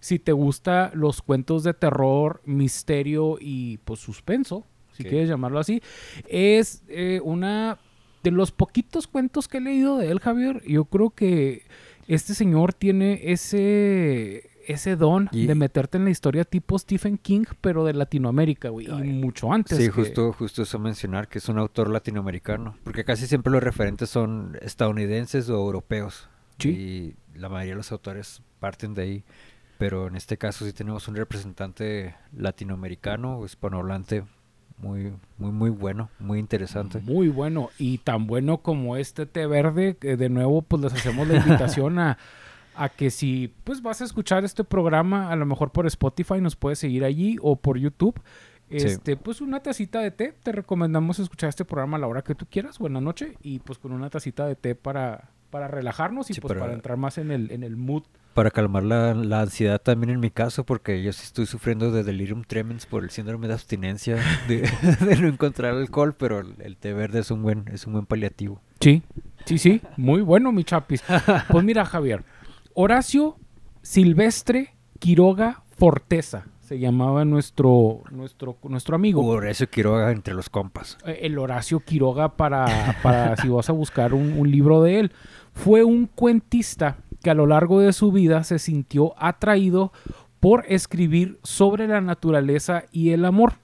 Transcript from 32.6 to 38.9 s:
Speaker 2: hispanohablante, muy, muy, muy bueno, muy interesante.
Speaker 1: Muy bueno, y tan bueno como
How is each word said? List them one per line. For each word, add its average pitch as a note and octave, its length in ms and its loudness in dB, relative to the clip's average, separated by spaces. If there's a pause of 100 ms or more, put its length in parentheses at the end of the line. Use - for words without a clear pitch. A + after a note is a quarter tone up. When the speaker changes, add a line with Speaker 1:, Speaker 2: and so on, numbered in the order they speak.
Speaker 2:
hispanohablante, F#2+ 800 -6 (560)
muy, G2+ 340 -8 (260)
muy, G2+ 120 -6
muy G#2+ 200 0
bueno, G#2 380 -6 (120)
muy G2+ 180 -4
interesante. G2+ 600 -6
Speaker 1:
Muy D#3 280 0
bueno, C#3+ 500 -4
y B2+ 200 -4
tan A2 300 -4
bueno C3+ 300 -2
como B2+ 380 -4